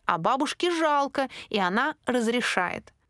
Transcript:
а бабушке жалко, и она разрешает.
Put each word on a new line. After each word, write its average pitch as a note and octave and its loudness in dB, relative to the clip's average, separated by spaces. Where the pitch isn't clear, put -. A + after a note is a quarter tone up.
а F3 2
бабушке C4 0
жалко, C#4+ 0
и G#3+ -2
она G#3+ 0
разрешает. A#3 -2